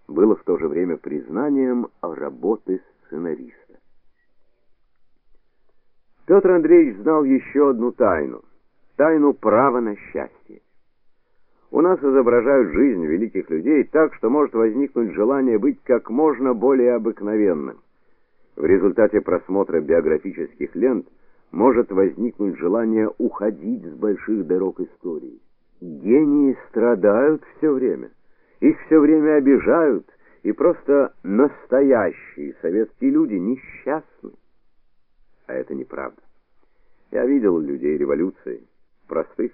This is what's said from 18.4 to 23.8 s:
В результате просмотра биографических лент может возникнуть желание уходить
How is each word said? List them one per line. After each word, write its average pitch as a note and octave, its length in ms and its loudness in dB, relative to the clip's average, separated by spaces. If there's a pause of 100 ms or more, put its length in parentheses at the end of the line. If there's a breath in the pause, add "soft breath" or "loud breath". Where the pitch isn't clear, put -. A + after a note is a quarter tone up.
В C#2+ 100 -4
результате G2 560 2
просмотра F2+ 580 -2
биографических D2+ 920 -4
лент A2 320 -2 (440)
может A2+ 400 0
возникнуть F#2+ 680 -4
желание A2 580 -2
уходить G#2 720 -6